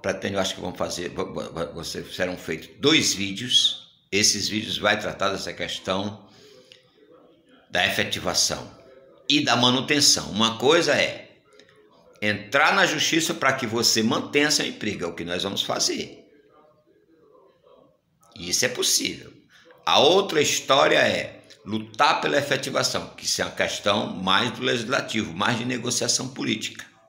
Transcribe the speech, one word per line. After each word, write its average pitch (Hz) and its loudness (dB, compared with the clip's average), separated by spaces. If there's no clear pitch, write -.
pretendo, 98 -2
acho 95 -2
que 92 -12
vão 90 -8
fazer, 87 -4
va-, 87 -6
va-, 76 -8
va-, 82 -6
você, 82 -10
serão 90 -4
feitos - -8
dois 151 4
vídeos. 101 0
Esses 101 2
vídeos 98 -4
vai 104 4
tratar 92 -2
dessa 95 -6
questão 98 -6
da 87 2
efetivação 85 -2
e 143 2
da 123 4
manutenção. 123 2
Uma 107 2
coisa 147 4
é - -2
entrar 107 2
na 190 4
justiça 156 0
para 135 2
que 120 -2
você 113 2
mantenha 143 2
seu 151 0
emprego, 92 -6
é 85 -4
o 85 -6
que 85 -10
nós 90 -4
vamos 98 -4
fazer. - -4
E 87 -10
isso - 0
é 123 2
possível. - -2
A 92 6
outra 160 4
história 147 4
é 101 0
lutar 110 0
pela 151 0
efetivação, 131 -2
que - -12
isso - -2
é 90 0
uma 87 -8
questão 101 0
mais 95 0
do 117 -10
legislativo, 117 -2
mais 104 0
de 117 -6
negociação 123 -2
política. - -6